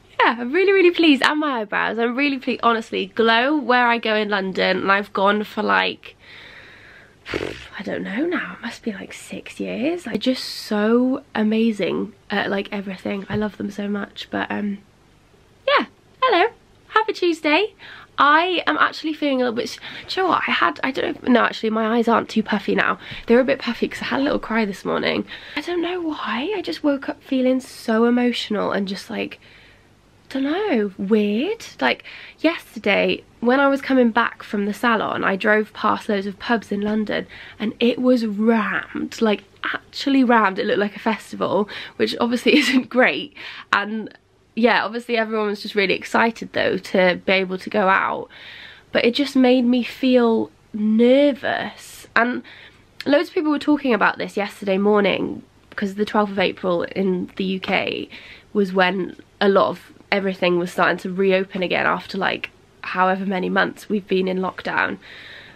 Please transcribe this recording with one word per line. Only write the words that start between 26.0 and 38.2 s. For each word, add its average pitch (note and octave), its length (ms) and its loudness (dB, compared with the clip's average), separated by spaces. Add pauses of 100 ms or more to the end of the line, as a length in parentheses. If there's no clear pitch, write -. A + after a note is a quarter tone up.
why, D4+ 560 -4
I F4+ 60 -6
just D#4+ 220 -8
woke C#4 240 0
up - 140 -10
feeling B3+ 380 0
so A3+ 440 0
emotional A#3+ 640 0
and G3 160 -2
just, F#3+ 240 -10
like, G3+ 300 -8 (880)
don't C4+ 160 -4
know, C#4+ 520 0
weird. G#3+ 680 0 (160)
Like, B3 240 0 (340)
yesterday, G3 840 0 (180)
when B3 200 4
I C#4 80 4
was C#4 140 2
coming B3+ 280 4
back A3+ 320 0
from G3+ 240 -4
the G3+ 80 -4
salon, - 500 0
I F#3+ 120 2
drove G#3+ 360 2
past G#3 360 -2
loads G3 180 -2
of G3 120 -8
pubs - 320 -2
in G3+ 100 -2
London, G#3 460 -2 (320)
and A3 220 -4
it A#3+ 200 2
was B3+ 260 4